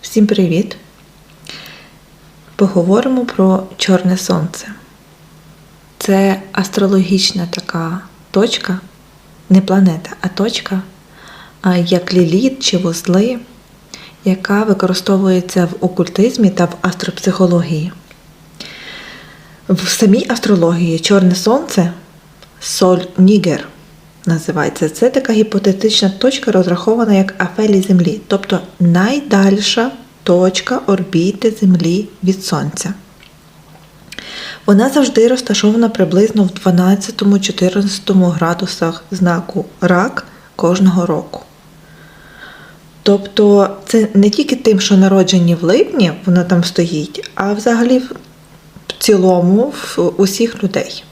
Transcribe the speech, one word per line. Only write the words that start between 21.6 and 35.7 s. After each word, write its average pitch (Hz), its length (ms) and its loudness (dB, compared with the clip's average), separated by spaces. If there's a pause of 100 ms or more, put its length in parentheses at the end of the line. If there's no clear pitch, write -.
Соль 180 460 0 (120)
Нігер 185 500 2 (580)
називається, 156 640 -2
це 233 200 2
така 262 240 -2
гіпотетична 208 760 0
точка, 254 420 -2
розрахована 208 640 2
як 190 280 0
афелі 202 400 0
Землі, 185 460 0
тобто 196 320 -2 (200)
найдальша 202 1120 2 (320)
точка 185 640 0
орбіти 190 720 0
Землі 180 460 2 (160)
від 190 220 -2
Сонця. 151 480 -6 (1700)
Вона 208 240 4
завжди 254 380 2
розташована 226 640 0